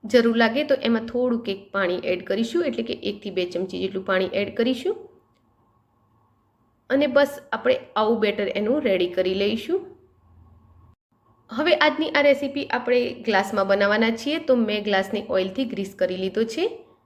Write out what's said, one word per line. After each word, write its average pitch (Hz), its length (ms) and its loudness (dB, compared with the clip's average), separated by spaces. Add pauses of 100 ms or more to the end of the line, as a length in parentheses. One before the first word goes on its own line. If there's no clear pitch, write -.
જરૂર 233 360 4
લાગે 226 180 4 (120)
તો 277 40 6 (140)
એમાં 226 220 0
થોડુંક 240 420 -2
એક 190 80 -6 (140)
પાણી 180 280 0 (100)
એડ 175 160 -2
કરીશું, 233 400 0
એટલે 226 200 -4
કે - 60 -4 (160)
એક 208 120 -8
થી 190 140 -10
બે 180 160 0
ચમચી 185 300 -6
જેટલું 190 260 -6
પાણી 190 320 0
એડ 202 180 -4
કરીશું. 254 380 0 (1900)
અને 277 240 2
બસ 277 180 4 (240)
આપણે 240 200 2 (240)
આવું 220 240 2
બેટર 208 220 0 (140)
એનું 254 260 0
રેડી 185 300 2
કરી 185 260 0
લઈશું. 226 380 -2 (1700)
હવે 311 220 2 (140)
આજની 302 320 0
આ 285 100 4
રેસીપી 277 380 0 (120)
આપણે 240 220 2 (280)
ગ્લાસમાં 196 420 2
બનાવવાના 214 500 2
છીએ, 294 160 -2 (120)
તો 254 80 6 (100)
મેં 208 220 -2
ગ્લાસને 196 320 0 (160)
ઓઇલથી 190 360 -2
ગ્રીસ 196 300 -6
કરી 180 220 -2
લીધો 202 200 0 (100)
છે. 349 120 0 (400)